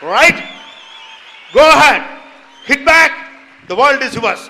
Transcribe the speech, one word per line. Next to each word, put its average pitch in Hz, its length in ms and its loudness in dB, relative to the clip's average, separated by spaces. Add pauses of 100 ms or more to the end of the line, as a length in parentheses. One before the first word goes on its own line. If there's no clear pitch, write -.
(120)
Right? 285 260 2 (1160)
Go 285 80 6 (120)
ahead. - 260 2 (680)
Hit 269 220 -4
back. 320 220 2 (580)
The 180 100 -6
world 277 280 0
is - 100 -12
yours. 208 300 -6